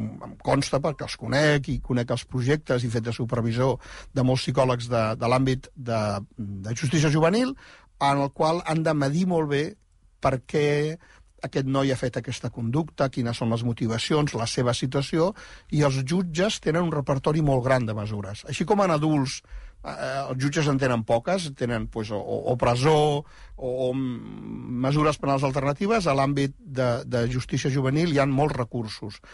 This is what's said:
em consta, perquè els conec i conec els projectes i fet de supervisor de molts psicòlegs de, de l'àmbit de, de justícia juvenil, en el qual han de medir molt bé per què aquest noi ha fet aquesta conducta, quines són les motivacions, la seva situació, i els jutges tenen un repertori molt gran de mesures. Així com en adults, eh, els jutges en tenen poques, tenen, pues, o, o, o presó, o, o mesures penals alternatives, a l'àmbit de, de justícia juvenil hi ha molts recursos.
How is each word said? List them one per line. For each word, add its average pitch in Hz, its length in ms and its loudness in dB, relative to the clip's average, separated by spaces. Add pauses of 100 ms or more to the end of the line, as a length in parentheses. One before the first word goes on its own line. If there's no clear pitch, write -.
(220)
em - 160 -16
consta, 139 420 0
perquè 156 240 -4
els - 140 -10
conec 143 500 2
i 123 120 -2
conec 123 340 -2
els 120 100 -6
projectes 127 600 0
i 123 40 -2
fet 113 160 -2
de 117 80 -4
supervisor 117 640 0 (380)
de 135 80 2
molts 127 240 2
psicòlegs 127 420 2
de, 117 140 2 (140)
de 117 120 -2
l'àmbit 131 460 2
de, 117 260 -4 (360)
de 101 400 -8
justícia 151 340 2
juvenil, 196 460 2 (440)
en 139 220 2
el 139 100 -2
qual 170 320 0
han 160 200 0
de 160 100 2
medir 147 320 2
molt 165 240 2
bé 143 140 2 (580)
per 131 240 2
què 147 500 2 (460)
aquest 143 240 -2
noi 135 240 2
ha 127 80 2
fet 127 180 -4
aquesta 120 380 -6
conducta, 135 560 -2
quines 117 260 -2
són 117 140 -2
les 117 160 -2
motivacions, 117 720 0
la 113 80 -2
seva 123 260 0
situació, 156 600 0 (400)
i 147 100 2
els 135 140 4 (100)
jutges 175 560 0
tenen 165 240 2
un 160 80 -2
repertori 151 480 0
molt 131 220 2
gran 131 200 4
de 110 140 -4
mesures. 104 480 -6
Així 151 180 -4
com 202 200 4
en 175 100 4
adults, 147 460 2 (420)
eh, 139 380 -6 (100)
els 131 80 -4
jutges 143 320 2
en 135 80 2
tenen 123 240 2
poques, 156 540 0
tenen, 117 340 -2
pues, 110 240 -6
o, 98 60 -2
o, 107 160 -6 (160)
o - 40 4
presó, 123 380 4 (640)
o, 127 160 -6 (160)
o - 40 0
mesures 123 1300 -2
penals 139 240 0
alternatives, 143 640 0
a 139 80 2
l'àmbit 139 440 2
de, 131 300 -2 (160)
de 120 220 0
justícia 127 460 -2
juvenil 143 420 2
hi 139 80 4
ha 139 40 4
molts 143 280 2
recursos. 113 640 -6 (160)